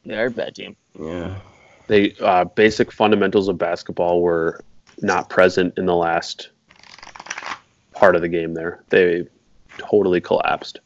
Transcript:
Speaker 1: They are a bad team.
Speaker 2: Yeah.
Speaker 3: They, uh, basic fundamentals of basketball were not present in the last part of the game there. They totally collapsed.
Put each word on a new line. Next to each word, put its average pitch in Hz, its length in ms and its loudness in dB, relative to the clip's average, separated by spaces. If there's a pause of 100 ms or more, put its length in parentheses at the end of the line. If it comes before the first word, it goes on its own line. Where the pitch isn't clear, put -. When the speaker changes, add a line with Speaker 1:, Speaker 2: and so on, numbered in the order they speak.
Speaker 1:
They 107 120 -10
are 113 80 -2
a 127 60 -4
bad - 240 -8
team. 98 200 -16 (240)
Speaker 2:
Yeah. 87 360 -10 (500)
Speaker 3:
They, 101 340 2
uh, 90 260 2
basic 110 460 2
fundamentals 101 560 2
of 90 120 -2
basketball 87 640 -2
were 82 400 0 (420)
not 92 260 0
present 92 480 2
in 92 80 -4
the 90 100 2
last 85 540 -4 (1400)
part 90 220 4
of 85 80 0
the 87 60 -4
game 82 260 -4
there. 82 340 -10
They 87 380 2 (500)
totally 92 420 0
collapsed. - 680 -2